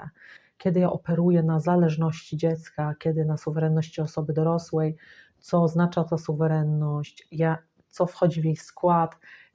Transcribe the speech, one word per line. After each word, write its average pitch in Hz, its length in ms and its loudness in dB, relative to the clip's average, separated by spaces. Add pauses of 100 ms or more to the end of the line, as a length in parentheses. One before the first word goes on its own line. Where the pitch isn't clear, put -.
(580)
kiedy 180 220 0
ja 180 120 2
operuję 170 500 2
na 160 180 2
zależności 160 760 0
dziecka, 156 640 -2
kiedy 160 260 -2
na 156 120 0
suwerenności 156 640 -2
osoby 156 320 -4
dorosłej, 160 640 0 (420)
co - 240 0
oznacza 170 420 2
ta 160 140 -2
suwerenność, 151 1120 -2
ja, 160 260 0 (300)
co - 180 -2
wchodzi 170 340 0
w 156 40 -2
jej 156 120 0
skład 170 640 -2 (360)